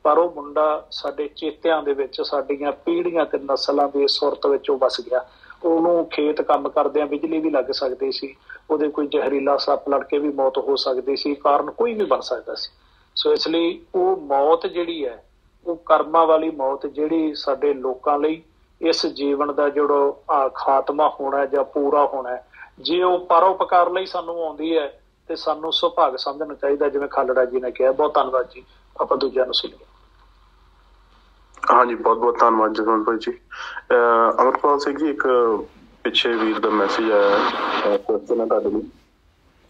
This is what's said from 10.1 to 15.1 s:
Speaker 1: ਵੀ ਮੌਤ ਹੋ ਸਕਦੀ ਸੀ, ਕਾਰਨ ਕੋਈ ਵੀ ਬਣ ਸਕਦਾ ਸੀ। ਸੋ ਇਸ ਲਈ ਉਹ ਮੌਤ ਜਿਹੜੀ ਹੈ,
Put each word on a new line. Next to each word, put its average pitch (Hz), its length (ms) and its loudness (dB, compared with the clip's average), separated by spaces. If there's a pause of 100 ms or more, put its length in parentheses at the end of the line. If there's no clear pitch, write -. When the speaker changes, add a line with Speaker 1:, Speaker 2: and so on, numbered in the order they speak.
Speaker 1:
ਵੀ 147 100 -2
ਮੌਤ 135 300 0
ਹੋ 139 180 0
ਸਕਦੀ 131 400 -2
ਸੀ, 143 180 -4
ਕਾਰਨ 143 360 0
ਕੋਈ 233 240 -2
ਵੀ 208 100 -2
ਬਣ - 160 0
ਸਕਦਾ - 340 -8
ਸੀ। - 160 -12 (460)
ਸੋ 151 160 2
ਇਸ 151 160 0
ਲਈ 170 320 0 (140)
ਉਹ 185 220 2
ਮੌਤ 147 500 2
ਜਿਹੜੀ 170 400 -4
ਹੈ, 117 180 -12 (420)